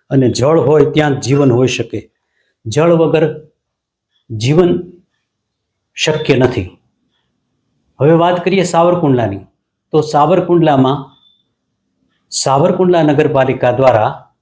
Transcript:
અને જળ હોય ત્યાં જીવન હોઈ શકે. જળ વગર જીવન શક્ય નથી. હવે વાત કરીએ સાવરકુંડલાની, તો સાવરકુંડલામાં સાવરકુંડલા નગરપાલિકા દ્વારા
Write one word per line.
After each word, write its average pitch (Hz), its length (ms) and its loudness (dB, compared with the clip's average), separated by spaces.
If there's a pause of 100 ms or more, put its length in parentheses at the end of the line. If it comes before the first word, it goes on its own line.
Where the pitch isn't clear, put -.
અને 131 200 2
જળ 147 300 0
હોય 143 260 2
ત્યાં 143 340 -2
જીવન 135 320 0
હોઈ 123 160 2
શકે. - 440 -8 (540)
જળ 151 260 0
વગર 160 600 -2 (880)
જીવન 156 540 0 (1040)
શક્ય 147 400 -2
નથી. 123 420 -2 (1200)
હવે 151 100 4
વાત 170 340 0
કરીએ 185 180 0
સાવરકુંડલાની, 156 760 0 (520)
તો 156 100 2
સાવરકુંડલામાં 151 1080 0 (1160)
સાવરકુંડલા 175 760 0
નગરપાલિકા 135 680 0
દ્વારા 120 560 0 (140)